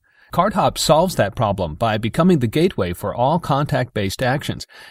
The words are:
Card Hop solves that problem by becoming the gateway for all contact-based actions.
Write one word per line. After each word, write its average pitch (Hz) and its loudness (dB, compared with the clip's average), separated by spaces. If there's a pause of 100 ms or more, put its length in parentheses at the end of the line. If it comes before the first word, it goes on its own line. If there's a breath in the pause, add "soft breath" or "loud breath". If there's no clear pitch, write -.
(320 soft breath)
Card 196 0
Hop 160 0
solves 165 4
that 101 0
problem 98 -2
by 110 0
becoming 160 2
the 120 0
gateway 175 0
for 196 -6
all 139 0
contact-based 131 -2
actions. 127 -4 (240 loud breath)